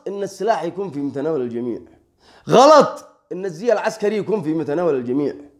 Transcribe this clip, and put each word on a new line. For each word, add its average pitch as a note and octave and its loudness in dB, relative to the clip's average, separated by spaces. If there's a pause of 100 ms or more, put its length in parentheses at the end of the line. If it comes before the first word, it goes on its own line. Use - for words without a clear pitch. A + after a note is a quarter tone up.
إن G3+ -8
السلاح F#3+ -2
يكون F3 -6
في C#3 -8
متناول C#3+ -4
الجميع، A#2+ -6 (720)
غلط C4+ 6 (260)
إن F#3 -10
الزي G3 -2
العسكري G#3 -2
يكون F#3+ -4
في D3+ -4
متناول D#3 -2
الجميع. B2+ -2 (240)